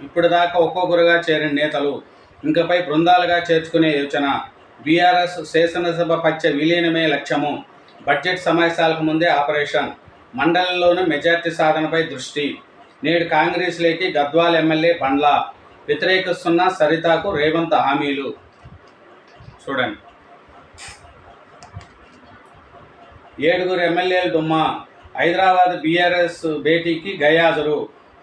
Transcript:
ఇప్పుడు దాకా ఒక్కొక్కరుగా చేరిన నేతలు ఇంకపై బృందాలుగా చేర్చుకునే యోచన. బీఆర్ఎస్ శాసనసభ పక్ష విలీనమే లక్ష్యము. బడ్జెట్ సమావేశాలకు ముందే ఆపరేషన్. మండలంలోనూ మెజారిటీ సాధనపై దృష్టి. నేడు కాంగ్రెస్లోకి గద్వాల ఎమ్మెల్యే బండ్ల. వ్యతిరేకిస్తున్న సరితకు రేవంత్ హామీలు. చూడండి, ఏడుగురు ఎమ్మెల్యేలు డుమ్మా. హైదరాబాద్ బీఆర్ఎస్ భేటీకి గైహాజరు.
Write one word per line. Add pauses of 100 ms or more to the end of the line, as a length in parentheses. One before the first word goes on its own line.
ఇప్పుడు
దాకా
ఒక్కొక్కరుగా
చేరిన
నేతలు (420)
ఇంకపై
బృందాలుగా
చేర్చుకునే
యోచన. (420)
బీఆర్ఎస్
శాసనసభ
పక్ష
విలీనమే
లక్ష్యము. (440)
బడ్జెట్
సమావేశాలకు
ముందే
ఆపరేషన్. (440)
మండలంలోనూ
మెజారిటీ
సాధనపై
దృష్టి. (460)
నేడు
కాంగ్రెస్లోకి
గద్వాల
ఎమ్మెల్యే
బండ్ల. (420)
వ్యతిరేకిస్తున్న
సరితకు
రేవంత్
హామీలు. (1300)
చూడండి, (3500)
ఏడుగురు
ఎమ్మెల్యేలు
డుమ్మా. (380)
హైదరాబాద్
బీఆర్ఎస్
భేటీకి
గైహాజరు. (340)